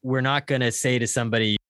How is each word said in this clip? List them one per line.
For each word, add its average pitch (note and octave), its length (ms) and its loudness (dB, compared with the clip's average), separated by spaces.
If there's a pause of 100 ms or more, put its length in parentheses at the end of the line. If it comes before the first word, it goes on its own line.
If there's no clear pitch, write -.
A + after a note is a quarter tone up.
We're C3 180 -2
not C3+ 280 0
gonna B2+ 240 2
say B2 280 0
to A#2 80 -2
somebody A2 480 0 (140)